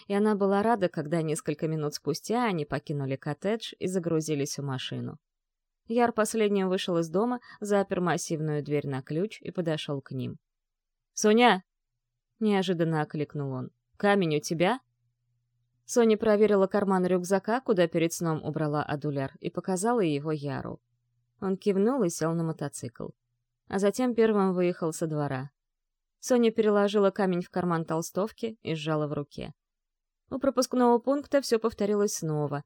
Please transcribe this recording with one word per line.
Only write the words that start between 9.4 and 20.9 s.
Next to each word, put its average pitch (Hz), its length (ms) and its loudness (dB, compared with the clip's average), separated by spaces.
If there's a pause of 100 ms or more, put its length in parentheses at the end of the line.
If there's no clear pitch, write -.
и - 80 -12
подошел 156 500 -4
к - 120 -14
ним. 123 260 -8 (760)
«Соня!» — 214 500 4 (720)
неожиданно 180 640 2
окликнул 147 500 -6
он. 127 180 -8 (260)
«Камень 196 400 2
у 151 40 0
тебя?» 180 380 0 (1080)
Соня 226 300 4
проверила 208 520 4
карман 190 380 2
рюкзака, 190 540 0
куда 180 280 2
перед 165 240 0
сном 160 320 -2
убрала 151 400 -2
адуляр, 139 560 -4
и 170 100 -6
показала 196 480 -2
его 156 320 0
Яру. 135 500 -6 (600)